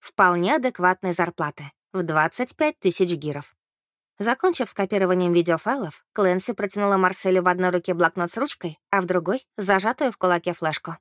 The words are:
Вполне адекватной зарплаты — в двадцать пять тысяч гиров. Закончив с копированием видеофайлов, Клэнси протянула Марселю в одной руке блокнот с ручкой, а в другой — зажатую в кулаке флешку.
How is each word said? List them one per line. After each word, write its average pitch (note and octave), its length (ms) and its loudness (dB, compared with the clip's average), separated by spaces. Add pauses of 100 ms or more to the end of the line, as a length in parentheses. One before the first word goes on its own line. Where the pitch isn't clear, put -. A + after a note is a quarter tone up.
Вполне F3+ 560 2
адекватной F#3 560 0
зарплаты — E3 580 -4 (220)
в F#3 100 -4
двадцать D#3+ 540 -2
пять D4+ 240 0
тысяч F3+ 320 0
гиров. D3 420 -8 (640)
Закончив B3 500 0
с - 60 -10
копированием F#3 580 2
видеофайлов, F3 720 0 (100)
Клэнси F#3 380 0
протянула G3+ 440 -2
Марселю F#3 460 2
в F3+ 60 4
одной F3+ 220 2
руке F3 240 -2
блокнот F3 360 0
с - 60 -8
ручкой, A3+ 420 -6 (120)
а G3 120 2
в F3 40 -4
другой — F3+ 400 -2 (100)
зажатую G#3 540 0
в - 60 -14
кулаке F3 360 0
флешку. E3 480 -6